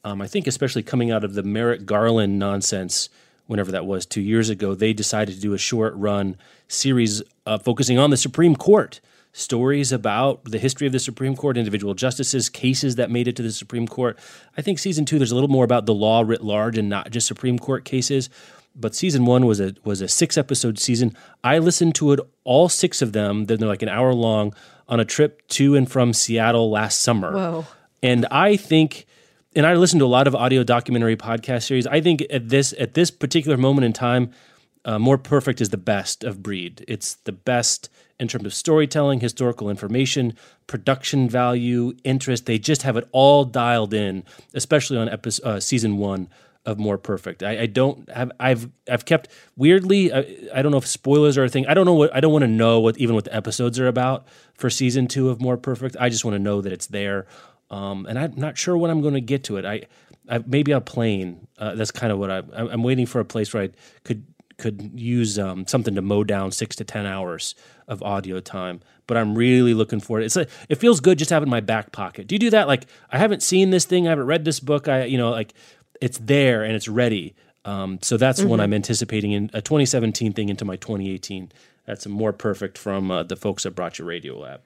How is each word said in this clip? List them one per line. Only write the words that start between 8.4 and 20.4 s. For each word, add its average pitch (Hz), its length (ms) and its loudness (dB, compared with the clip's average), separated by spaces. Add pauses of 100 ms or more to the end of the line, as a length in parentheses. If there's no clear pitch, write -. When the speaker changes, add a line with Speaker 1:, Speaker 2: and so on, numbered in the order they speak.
Speaker 1:
Court. 190 460 4 (320)
Stories 131 600 0
about 120 520 0
the 110 140 -6
history 131 280 -2
of 131 60 0
the 131 60 0
Supreme 131 380 -4
Court, 131 220 -2
individual 101 360 -2
justices, 123 540 -2
cases 131 480 -2
that 120 140 -2
made 120 180 0
it 120 80 -6
to 123 60 -6
the 113 100 -6
Supreme 117 340 -8
Court. 120 320 -4 (380)
I 156 60 -8
think 180 160 -2
season 156 260 -2
two, 156 140 0
there's 131 120 2
a 120 40 0
little 139 160 2
more 131 140 6
about 113 220 2
the 113 80 2
law 110 280 2
writ 113 200 0
large 107 360 -2
and 104 100 0
not 101 220 -6
just 113 160 -2
Supreme 123 320 -2
Court - 260 -4
cases. 131 460 -2 (440)
But 113 200 -6
season 143 320 2
one 127 200 6
was 107 140 4
a, 98 140 -2 (100)
was 101 160 -4
a 95 80 -6
six-episode 135 720 0